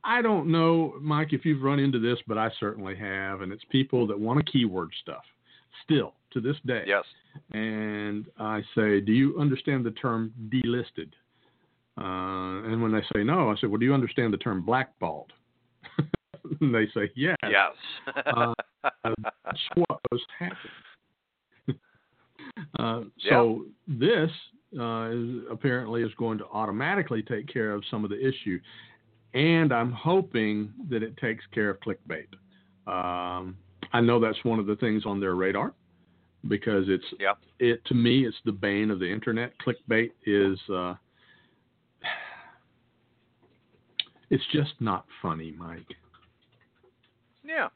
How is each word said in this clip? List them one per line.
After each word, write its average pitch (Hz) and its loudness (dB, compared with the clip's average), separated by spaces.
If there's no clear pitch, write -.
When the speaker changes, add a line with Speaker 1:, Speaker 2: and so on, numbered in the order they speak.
Speaker 1:
I 240 2
don't 202 4
know, 165 4
Mike, 151 0
if 131 -2
you've 147 2
run 139 2
into 139 4
this, 120 2
but 107 0
I 110 0
certainly 104 -4
have, 98 -6
and 95 -6
it's 110 -12
people 127 2
that 104 -4
wanna 123 2
keyword 92 0
stuff 73 -12
still 131 2
to 120 -4
this 139 -2
day. 117 -2
Speaker 2:
Yes. 98 2
Speaker 1:
And 107 -4
I 107 -4
say, 104 4
"Do 104 0
you 135 4
understand 135 2
the 117 -2
term 113 -4
delisted?" 117 -2
Uh, 95 -6
and 113 0
when 110 2
they 107 2
say 104 2
no, 139 4
I 101 0
say, 117 -2
"Well, 101 0
do 117 2
you 135 6
understand 120 2
the 95 0
term 98 -2
blackballed?" 92 -4
<laughs> - -6
And 135 4
they 110 4
say, 104 -2
"Yes." 151 -2
Speaker 2:
Yes. 98 4
<laughs> 131 -8
Speaker 1:
Uh, 120 2
that's - -6
what 170 2
was 123 -4
happening. - -10
Uh, 117 -2
Speaker 2:
Yeah. - -4
Speaker 1:
so 113 4
this, 165 2
uh, 113 -4
is, 117 -4
apparently 120 0
is 107 -4
going 113 -2
to 104 -8
automatically 113 -2
take 110 -6
care 110 -2
of 104 -6
some 107 -4
of 101 -4
the 101 -4
issue. 101 -2
And 160 4
I'm 120 2
hoping 110 0
that 110 0
it 110 -8
takes 113 -6
care 104 0
of 98 -4
clickbait. 82 -8
Um, 90 -4
I 120 4
know 117 6
that's 110 0
one 113 2
of 101 -2
the 104 0
things 107 0
on 101 -2
their 95 0
radar 98 0
because 101 2
it's, 92 2
Speaker 2:
Yeah. 98 2
Speaker 1:
it, 117 2
to - 0
me, 120 6
it's 110 -6
the 110 0
bane 101 0
of 92 -2
the 90 -2
internet. 113 -4
Clickbait 117 0
is, 98 4
uh, 90 -4
<sighs> - -10
it's 127 4
just 147 0
not 98 -2
funny, 80 -6
Mike. 82 -14
Speaker 2:
Yeah. 302 -2